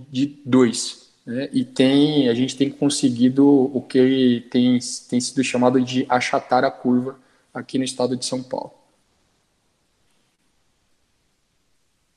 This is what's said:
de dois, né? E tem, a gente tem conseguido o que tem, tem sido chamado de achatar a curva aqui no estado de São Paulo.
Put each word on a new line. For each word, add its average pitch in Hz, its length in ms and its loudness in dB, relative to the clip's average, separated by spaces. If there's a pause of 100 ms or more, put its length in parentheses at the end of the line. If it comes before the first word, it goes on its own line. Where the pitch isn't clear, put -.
(100)
de 139 340 -4
dois, 123 680 0 (140)
né? 123 260 -8
E 131 120 -2
tem, 139 680 2
a 117 40 2
gente 131 220 -2
tem 139 140 0
conseguido 135 760 2
o 139 360 2
que 127 680 2
tem, 123 280 2 (300)
tem 123 120 -2
sido 131 240 -4
chamado 127 380 2
de 127 260 -4
achatar 127 560 0
a 135 60 0
curva 123 480 -4 (340)
aqui 127 260 -8
no 135 60 -2
estado 127 320 -4
de 123 80 -10
São 131 180 -6
Paulo. - 300 -12 (3500)